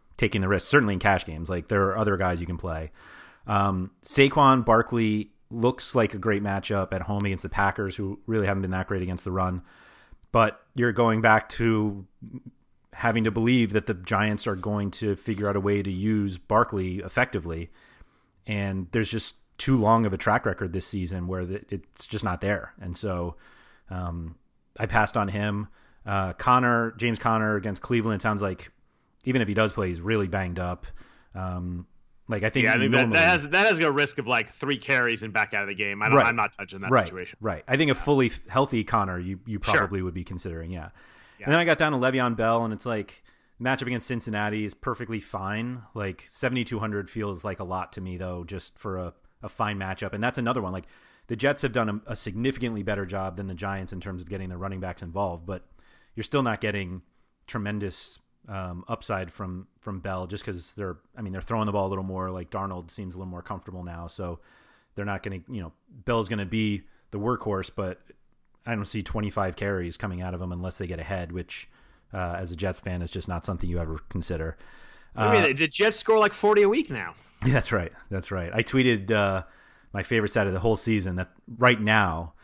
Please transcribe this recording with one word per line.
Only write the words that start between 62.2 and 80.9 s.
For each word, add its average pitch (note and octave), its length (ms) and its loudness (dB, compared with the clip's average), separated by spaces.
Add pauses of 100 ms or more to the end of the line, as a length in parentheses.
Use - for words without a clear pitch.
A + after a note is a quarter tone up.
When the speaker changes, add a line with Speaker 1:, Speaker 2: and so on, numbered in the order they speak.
Speaker 1:
Like, F2+ 180 -8
Darnold F#2+ 400 -8
seems F#2 240 -10
a F2+ 40 -12
little F#2 120 -10
more F2 140 -12
comfortable F2+ 400 -10
now, E2+ 240 -10
so F2 320 -8 (560)
they're G2+ 100 -6
not G2 160 -4
gonna, F#2+ 260 -8
you A#2 140 -8
know, D#2+ 100 -10 (160)
Bell's A2+ 400 0
gonna G2+ 200 -2
be G#2 340 0 (300)
the G2+ 80 -6
workhorse, G#2 540 -2
but F#2 280 -6 (640)
I A#2 80 -4
don't G#2 120 -2
see G#2 180 -4
twenty-five G2+ 520 -2
carries F#2 420 -4
coming F2+ 240 -6
out F2+ 120 -4
of F2 80 -6
him F2+ 100 -6
unless F2+ 280 -6
they F#2+ 80 -6
get E2+ 120 -6
ahead, E2+ 320 -6
which, - 380 -10 (420)
uh, F2 280 -4
as F2+ 120 -6
a F2 40 -8
Jets F2+ 260 -4
fan, F2+ 220 -4
is E2 80 -6
just - 160 -6
not F2 180 -4
something F2+ 240 -2
you E2 80 0
ever D#2+ 220 -4 (100)
consider. E2 480 -4 (560)
Speaker 2:
What A2 100 0
do G#2+ 40 6 (100)
you F#3 80 6
mean? C3+ 80 4
Speaker 1:
Uh, C#3 40 -4
Speaker 2:
The D#3+ 100 2
Jets G#3+ 320 2
score, A3 180 4
like, G#3 160 6
forty G#3 300 6
a G3 60 8
week C#4 200 2
now. G2 240 -6 (160)
Speaker 1:
<laughs> - 160 -14
That's C3+ 260 4
right. F2+ 200 0 (180)
That's F#2+ 220 -6
right. F2+ 200 -4
I A2 120 -4
tweeted, A#2 480 2
uh, G2 320 2 (500)
my G2 80 -4
favorite G#2+ 280 0
stat G2+ 180 2
of F#2 60 0
the F#2 60 0
whole G#2+ 160 2
season F#2+ 420 0